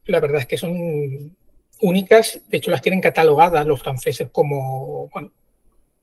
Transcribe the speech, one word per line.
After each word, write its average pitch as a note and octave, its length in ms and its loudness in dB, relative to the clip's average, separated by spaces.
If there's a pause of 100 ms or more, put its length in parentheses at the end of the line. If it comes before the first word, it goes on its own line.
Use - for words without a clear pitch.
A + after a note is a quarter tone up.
la F3 140 0
verdad D3 220 0
es B2 60 -8
que E3 100 -4
son D#3 760 -6 (460)
únicas, G3 680 4
de E3 80 -2
hecho F3+ 140 -4
las E3+ 100 0
tienen F3 200 0
catalogadas D#3+ 640 4
los D3 160 0
franceses B2+ 500 -6
como, C#3 800 -4
bueno, - 220 -12 (720)